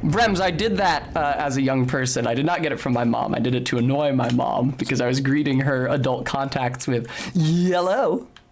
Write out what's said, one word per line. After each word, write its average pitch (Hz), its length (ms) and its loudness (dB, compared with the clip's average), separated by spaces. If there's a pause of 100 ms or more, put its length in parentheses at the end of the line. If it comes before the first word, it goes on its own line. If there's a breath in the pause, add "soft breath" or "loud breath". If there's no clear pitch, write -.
Brems, 196 380 2
I 185 100 2
did 190 280 0
that, 180 380 0
uh, 147 220 0
as 143 180 -2
a 139 60 0
young 131 240 2
person. 127 400 -2
I 117 80 0
did 135 120 0
not 165 160 0
get 156 100 -2
it 120 80 -6
from 135 120 -2
my 120 120 0
mom. 117 300 0
I 127 40 -2
did 123 160 0
it 123 120 -2
to 123 120 -2
annoy 139 340 2
my 123 200 2
mom 131 380 0
because 135 300 -4
I 123 60 0
was 127 140 0
greeting 139 400 2
her 135 280 0
adult 127 380 0
contacts 127 600 -4
with 120 220 -2 (260 loud breath)
yello. 180 920 2 (260)